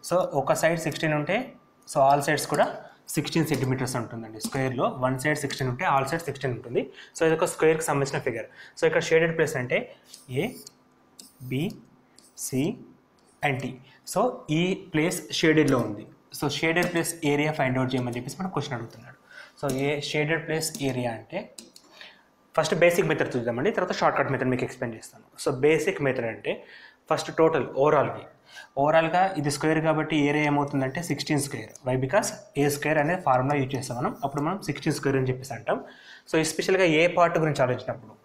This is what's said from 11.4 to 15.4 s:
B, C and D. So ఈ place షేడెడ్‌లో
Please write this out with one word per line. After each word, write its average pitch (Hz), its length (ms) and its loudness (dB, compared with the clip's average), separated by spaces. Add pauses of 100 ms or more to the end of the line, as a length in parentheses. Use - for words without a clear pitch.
B, 131 100 0 (880)
C 139 280 -2 (720)
and 135 160 0
D. 127 80 -6 (420)
So 180 80 2 (380)
ఈ - 20 4 (320)
place 160 280 0 (180)
షేడెడ్‌లో 151 480 6